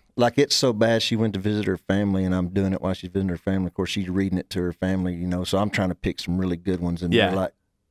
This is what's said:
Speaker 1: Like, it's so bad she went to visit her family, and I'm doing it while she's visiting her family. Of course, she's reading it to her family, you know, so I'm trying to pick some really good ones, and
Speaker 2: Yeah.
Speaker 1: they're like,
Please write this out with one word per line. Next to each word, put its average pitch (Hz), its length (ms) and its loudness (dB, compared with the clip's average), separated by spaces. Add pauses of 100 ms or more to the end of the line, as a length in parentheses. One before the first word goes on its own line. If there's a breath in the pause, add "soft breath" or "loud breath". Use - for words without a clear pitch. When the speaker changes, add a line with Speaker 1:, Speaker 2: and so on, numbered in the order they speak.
(180)
Speaker 1:
Like, 120 200 2
it's 139 180 4
so 131 160 2
bad 113 320 2
she 113 140 0
went 110 160 0
to 98 80 -4
visit 104 260 0
her 95 80 0
family, 98 480 0
and 92 100 0
I'm 92 140 0
doing 95 240 0
it 92 100 -4
while 95 120 -2
she's 90 160 -12
visiting 95 180 -2
her 90 80 -2
family. 95 320 -2
Of - 60 -8
course, 92 160 -2
she's 98 180 -4
reading 92 300 0
it - 140 -6
to 95 100 -2
her 90 100 -2
family, 95 420 -2
you 87 140 -6
know, 90 160 -2
so 95 140 -2
I'm 101 120 0
trying 95 200 0
to 87 60 -4
pick - 260 -6
some 87 160 -2
really 92 180 0
good 87 240 -4
ones, 87 240 -4
and 87 100 0
Speaker 2:
Yeah. 107 140 6
Speaker 1:
they're 92 80 0
like, 92 180 -2 (380)